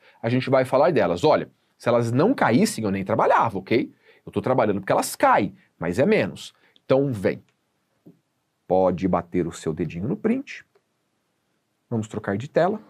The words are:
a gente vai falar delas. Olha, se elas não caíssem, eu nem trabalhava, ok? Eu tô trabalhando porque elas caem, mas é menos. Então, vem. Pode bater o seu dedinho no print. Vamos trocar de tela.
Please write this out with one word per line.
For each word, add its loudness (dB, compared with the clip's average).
a -4
gente 0
vai 4
falar 2
delas. 0
Olha, 4
se -4
elas 0
não 2
caíssem, 0
eu 0
nem -4
trabalhava, 0
ok? -2
Eu -18
tô -4
trabalhando 0
porque -4
elas -2
caem, 2
mas -4
é 4
menos. -2
Então, 0
vem. -4
Pode 2
bater -2
o -8
seu -6
dedinho -6
no -4
print. -6
Vamos -4
trocar -6
de -10
tela. -2